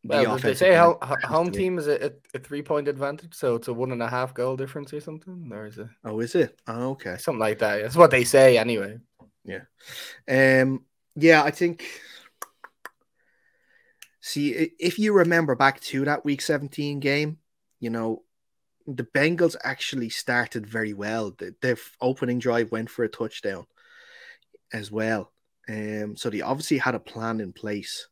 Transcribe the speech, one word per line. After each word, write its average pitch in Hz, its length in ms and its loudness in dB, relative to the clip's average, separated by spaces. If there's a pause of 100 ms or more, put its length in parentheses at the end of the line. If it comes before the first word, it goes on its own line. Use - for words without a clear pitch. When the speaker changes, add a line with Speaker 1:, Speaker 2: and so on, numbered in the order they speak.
Speaker 1:
the - 60 -12
Speaker 2:
Well, 143 140 4
they - 80 6
Speaker 1:
offensive 127 260 0
Speaker 2:
say 185 220 6
Speaker 1:
line - 0 -
Speaker 2:
ho-, 170 220 6
ho-, 127 140 -4
Speaker 1:
has - 80 -4
Speaker 2:
home 156 240 0
Speaker 1:
to 170 40 -4
be. - 60 -6
Speaker 2:
team 180 220 -2
is 147 80 -4
a, 147 200 0
a, 131 40 -4 (240)
a - 40 -8
three-point 143 480 -4
advantage, 143 460 -6
so 123 220 -2
it's 117 140 -8
a 120 40 -4
one 127 180 -4
and 120 120 -4
a 117 60 -4
half 127 240 -4
goal 131 220 -4
difference 135 380 -10
or 147 60 -10
something, 160 520 -16
or 107 140 -12
is 107 120 -18
it? 107 100 -14 (160)
Speaker 1:
Oh, 110 160 -6
is 120 160 -4
it? 160 320 2
Oh, 120 240 -6
okay. 92 260 -10
Speaker 2:
Something 127 220 -4
like 107 200 0
that. 104 220 0
That's 123 140 -8
what 165 160 10
they 127 120 4
say 131 340 8
anyway. 110 420 -2 (460)
Speaker 1:
Yeah. 95 160 -12 (680)
Um, 131 560 4 (320)
yeah, 156 280 8
I 147 80 0
think, 170 340 -4 (2250)
see, 143 440 -4
i-, - 160 -2
if 180 200 -2
you 214 140 2
remember 165 420 4
back 135 260 4
to 135 240 -4
that 147 200 -2
Week 143 160 0
seventeen 143 580 -4
game, 147 380 0 (420)
you 120 100 -6
know, 113 340 -4 (640)
the 127 180 -8
Bengals 165 580 2
actually 127 460 -4
started 120 580 -4
very 110 260 -4
well. 104 380 -4
The, 92 300 -14
their 127 120 2
f-, - 260 -10
opening 127 380 -2
drive 117 340 0
went 113 200 -6
for 120 120 -4
a 110 60 -2
touchdown 101 560 -8 (1040)
as 107 200 -10
well. 110 400 -2 (360)
Um, 107 480 -8
so - 140 -8
they 104 120 -6
obviously 139 360 -2
had 127 160 0
a - 60 -2
plan 113 420 -6
in 92 120 -10
place. - 580 -10